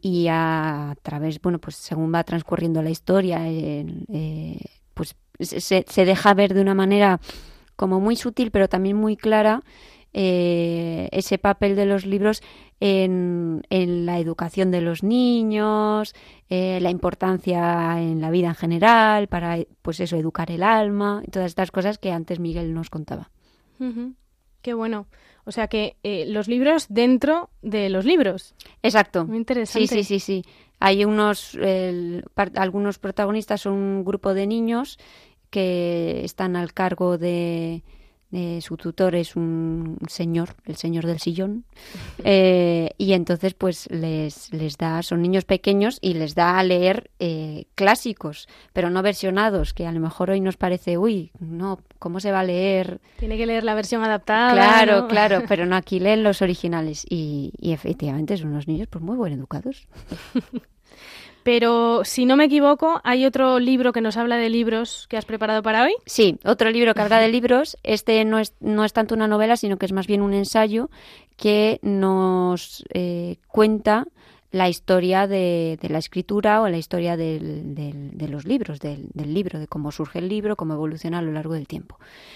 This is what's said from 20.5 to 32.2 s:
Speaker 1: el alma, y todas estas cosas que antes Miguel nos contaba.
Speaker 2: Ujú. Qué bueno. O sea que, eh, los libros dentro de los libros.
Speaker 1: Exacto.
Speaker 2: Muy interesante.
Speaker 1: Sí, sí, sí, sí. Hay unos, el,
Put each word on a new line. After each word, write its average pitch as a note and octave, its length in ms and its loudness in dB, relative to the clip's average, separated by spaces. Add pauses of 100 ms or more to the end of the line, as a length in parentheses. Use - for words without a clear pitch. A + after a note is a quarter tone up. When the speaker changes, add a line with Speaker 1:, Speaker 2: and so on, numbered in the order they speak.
Speaker 1:
el E3+ 120 -4
alma, G3+ 640 2
y - 40 -14
todas F#3 160 -4
estas F3+ 240 -4
cosas G3+ 260 -2
que F#3+ 140 -6
antes E3+ 280 -6
Miguel E3 340 -4
nos E3 160 -8
contaba. D#3 400 -12 (500)
Speaker 2:
Ujú. B3 340 -8 (480)
Qué B3 120 -8
bueno. A3 340 -6 (360)
O G#3 80 -14
sea G#3+ 160 -4
que, G#3+ 360 -4
eh, G#3 240 -4
los G#3 200 -4
libros C#4 420 2
dentro B3+ 600 2 (120)
de G3+ 280 -4
los F#3+ 160 0
libros. A#3+ 500 2 (260)
Speaker 1:
Exacto. G3+ 440 2
Speaker 2:
Muy A3 120 -6
interesante. A3+ 500 0
Speaker 1:
Sí, A#3+ 80 -2
sí, G#3 80 2
sí, G3 160 -2
sí. F#3+ 260 -4 (340)
Hay G3 240 6
unos, G#3 520 0
el, F3+ 680 -2 (100)